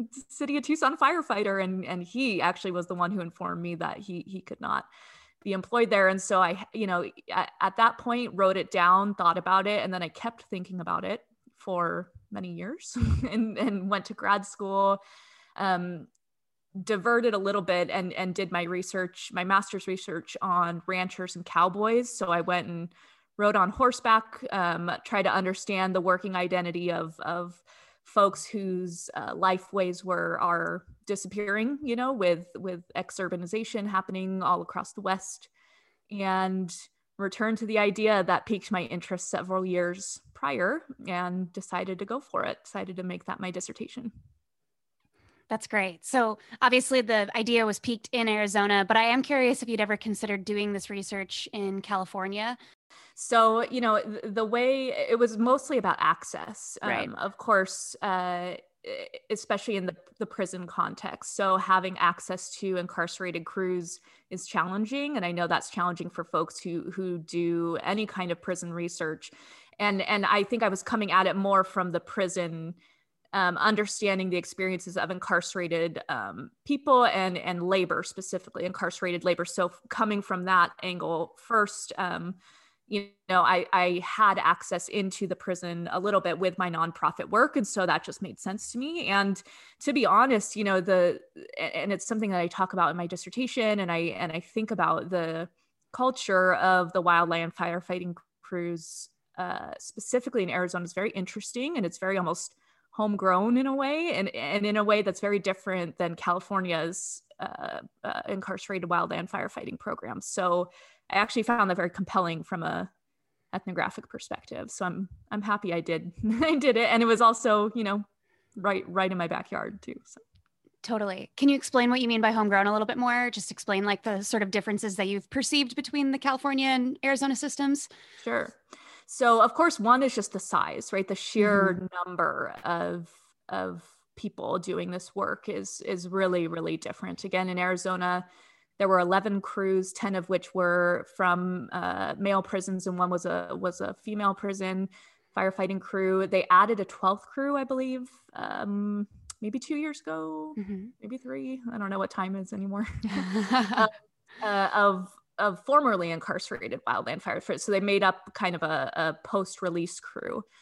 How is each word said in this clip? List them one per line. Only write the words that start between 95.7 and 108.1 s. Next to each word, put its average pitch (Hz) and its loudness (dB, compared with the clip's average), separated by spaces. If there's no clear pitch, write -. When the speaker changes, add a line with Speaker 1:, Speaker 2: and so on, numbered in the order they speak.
Speaker 1:
culture 190 2
of 180 4
the 185 2
wildland 170 4
firefighting 175 -4
crews, 170 -8
uh, - -6
specifically 247 -2
in 175 -2
Arizona, 175 -2
is 175 -12
very 196 -2
interesting, 240 -6
and 220 0
it's 170 -6
very 190 -2
almost 175 -4
homegrown 208 2
in 262 2
a 269 0
way, 294 0
and, 190 -2
and 160 -2
in 208 0
a 208 4
way 208 4
that's 190 -2
very 202 0
different 185 -4
than 170 -2
California's, 180 -2
uh, - -4
uh, - -4